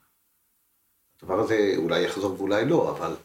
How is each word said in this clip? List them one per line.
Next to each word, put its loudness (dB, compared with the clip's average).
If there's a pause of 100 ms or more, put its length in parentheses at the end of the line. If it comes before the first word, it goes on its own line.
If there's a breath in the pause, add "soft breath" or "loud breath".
(1160)
הדבר -2
הזה 2
אולי 0
יחזור -2
ואולי 0
לא, 2
אבל -6